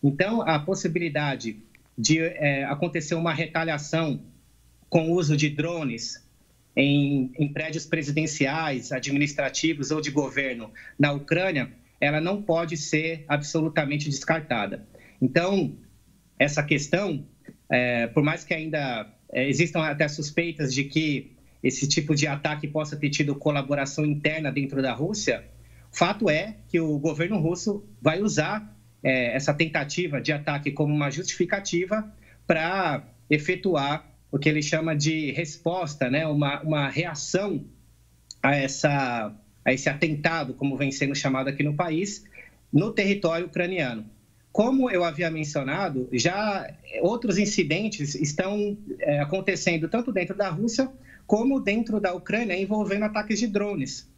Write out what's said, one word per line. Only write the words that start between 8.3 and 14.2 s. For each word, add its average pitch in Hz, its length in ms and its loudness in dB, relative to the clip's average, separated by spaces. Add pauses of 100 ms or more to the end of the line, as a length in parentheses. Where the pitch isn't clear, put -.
administrativos 143 1000 0
ou 156 100 0
de 147 80 -4
governo 131 600 -2 (260)
na 147 140 6
Ucrânia, 160 600 0 (280)
ela 147 220 2
não 196 200 0
pode 170 360 0
ser 160 500 -2
absolutamente 147 840 0
descartada. 135 760 -2 (340)